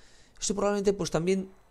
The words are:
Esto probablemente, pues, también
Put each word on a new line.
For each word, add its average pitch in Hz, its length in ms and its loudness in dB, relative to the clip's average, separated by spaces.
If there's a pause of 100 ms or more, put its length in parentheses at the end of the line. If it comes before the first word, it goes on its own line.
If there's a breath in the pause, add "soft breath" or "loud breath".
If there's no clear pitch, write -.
(400 loud breath)
Esto 202 160 -2
probablemente, 202 360 2
pues, 185 200 -4
también 185 360 0 (220)